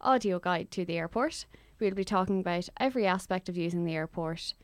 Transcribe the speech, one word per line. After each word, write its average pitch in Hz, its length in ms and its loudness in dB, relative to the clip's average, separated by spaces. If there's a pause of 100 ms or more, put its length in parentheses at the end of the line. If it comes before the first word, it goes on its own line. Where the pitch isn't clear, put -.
audio 214 380 4
guide 180 320 -2
to 180 140 -4
the 175 140 -2
airport. 226 480 -2 (340)
We'll 202 100 2
be 190 140 -2
talking 190 340 2
about 180 300 0 (100)
every 254 260 2
aspect 185 440 0
of 175 80 -6
using 170 280 0
the 160 120 -2
airport, 165 680 -4